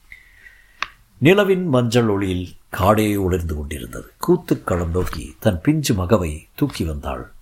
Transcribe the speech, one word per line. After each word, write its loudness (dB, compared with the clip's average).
நிலவின் 4
மஞ்சள் 2
ஒளியில் 0
காடே 2
ஒளிர்ந்து -2
கொண்டிருந்தது. -10
கூத்துக்களம் 0
நோக்கி -4
தன் 0
பிஞ்சு 2
மகவை -2
தூக்கி -2
வந்தாள் -8